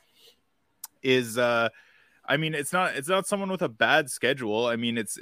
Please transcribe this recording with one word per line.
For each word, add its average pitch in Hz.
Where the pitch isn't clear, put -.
is, 127
uh, 120
I 135
mean, 156
it's 147
not, 170
it's 139
not 190
someone 196
with 185
a 156
bad 127
schedule. 120
I 117
mean, 117
it's, 110